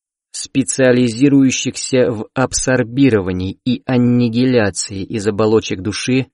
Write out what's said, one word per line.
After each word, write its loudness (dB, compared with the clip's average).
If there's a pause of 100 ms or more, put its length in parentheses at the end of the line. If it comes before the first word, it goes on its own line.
(360)
специализирующихся 0
в -6
абсорбировании 0
и -2
аннигиляции 0
из -6
оболочек 0
души -2